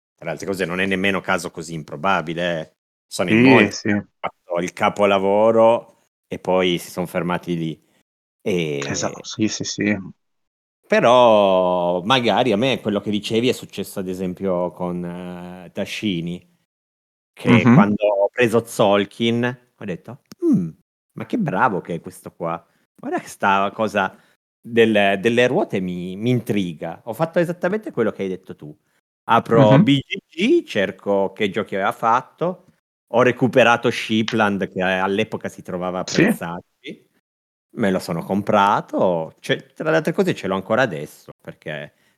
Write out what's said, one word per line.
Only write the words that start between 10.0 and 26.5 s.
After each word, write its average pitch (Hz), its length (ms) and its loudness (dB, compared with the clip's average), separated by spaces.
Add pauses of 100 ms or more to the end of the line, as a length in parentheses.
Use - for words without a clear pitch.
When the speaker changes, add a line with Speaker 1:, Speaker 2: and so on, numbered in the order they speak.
Speaker 1:
Però 98 1160 4
magari 117 500 2
a 98 40 2
me 123 240 -2
quello 101 200 -2
che 110 100 -6
dicevi 113 380 -2
è 110 40 2
successo - 480 -12
ad 92 80 -8
esempio 90 640 -4
con, 87 320 -6
eh, 90 680 -14
Tascini, 90 800 -6 (840)
che 117 360 4
Speaker 2:
Mhm. 117 40 8
Speaker 1:
quando 104 340 4
ho 101 220 2
preso 117 340 2
Tzolk'in 117 960 0 (200)
ho - 60 -16
detto, 104 380 -12 (220)
"Mm, 185 260 2 (440)
ma - 120 -10
che - 120 -4
bravo 110 420 0
che - 140 -8
è 80 60 -8
questo - 320 -18
qua. 82 320 -8 (300)
Guarda 311 260 -8
che - 80 -14
sta - 460 0
cosa 101 420 -2 (440)
del-, 110 600 2
delle 120 260 2
ruote 123 340 -2
mi, 90 360 -8
mi 113 140 -2
intriga." 95 760 -4